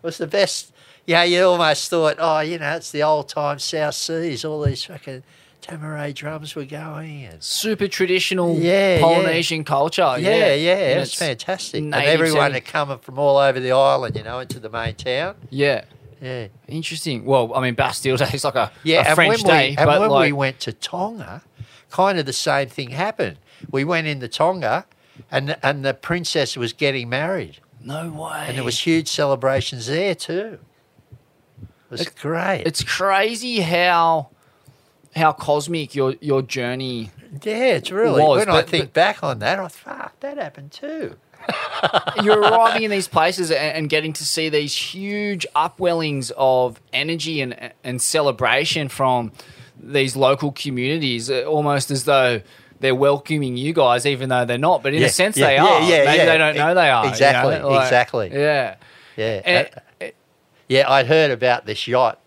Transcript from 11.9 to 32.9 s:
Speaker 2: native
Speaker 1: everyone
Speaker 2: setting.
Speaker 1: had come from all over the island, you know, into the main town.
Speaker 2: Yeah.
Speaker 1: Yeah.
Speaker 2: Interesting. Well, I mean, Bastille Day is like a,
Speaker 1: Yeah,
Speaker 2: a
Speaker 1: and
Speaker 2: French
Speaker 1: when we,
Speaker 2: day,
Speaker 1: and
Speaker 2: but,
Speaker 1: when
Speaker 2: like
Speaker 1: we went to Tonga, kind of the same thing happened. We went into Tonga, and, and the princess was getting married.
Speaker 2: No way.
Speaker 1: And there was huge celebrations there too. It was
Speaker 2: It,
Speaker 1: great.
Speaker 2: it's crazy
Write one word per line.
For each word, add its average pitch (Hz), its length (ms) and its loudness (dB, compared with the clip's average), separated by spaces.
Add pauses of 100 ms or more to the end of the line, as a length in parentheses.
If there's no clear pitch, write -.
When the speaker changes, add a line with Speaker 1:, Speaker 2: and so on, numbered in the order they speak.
Speaker 2:
native 143 180 2
Speaker 1:
everyone 160 300 4 (120)
Speaker 2:
setting. - 40 -6
Speaker 1:
had 123 100 -6
come 143 340 -4
from 135 200 -12
all 139 180 4
over 135 220 4
the 127 140 0
island, 135 420 2
you 107 80 -8
know, 117 160 -10
into 127 200 -12
the 110 100 -14
main 113 260 -6
town. 143 400 -6 (160)
Speaker 2:
Yeah. 135 320 0 (360)
Speaker 1:
Yeah. 127 280 -10 (200)
Speaker 2:
Interesting. 151 560 -8
Well, 120 300 2
I 131 80 -2
mean, 123 140 -2
Bastille 127 420 -2
Day 131 160 0
is 139 100 -6
like 135 120 -2
a, 113 160 0 (100)
Speaker 1:
Yeah, 160 220 2
Speaker 2:
a - 60 2
Speaker 1:
and 156 60 4
Speaker 2:
French 190 280 4
Speaker 1:
when 165 120 6
we, 151 40 6
Speaker 2:
day, 135 80 4 (100)
Speaker 1:
and 147 80 4
Speaker 2:
but, 175 160 4
Speaker 1:
when 220 80 2
Speaker 2:
like 135 160 4
Speaker 1:
we 143 80 2
went 135 280 -2
to 110 120 -8
Tonga, 180 680 -8 (480)
kind 190 260 2
of 151 80 -2
the 131 80 -6
same 139 340 0
thing 123 220 -12
happened. 135 480 -6 (340)
We 139 120 -2
went 165 240 -2
into 135 220 -6
Tonga, 165 560 0 (460)
and, 139 300 -2
and 139 220 -2
the 135 100 0
princess 165 640 -4
was 120 160 -4
getting 135 380 -4
married. 143 480 -6 (260)
Speaker 2:
No 156 260 -8
way. 156 380 -10
Speaker 1:
And 123 100 -6
there 131 60 -6
was 120 160 -4
huge 165 300 0
celebrations 135 800 -2
there 170 280 -2
too. 190 440 -8 (1000)
It - 300 -20
was 123 100 -10
Speaker 2:
It, - 160 -10
Speaker 1:
great. 170 480 -4
Speaker 2:
it's - 180 -4
crazy 214 800 0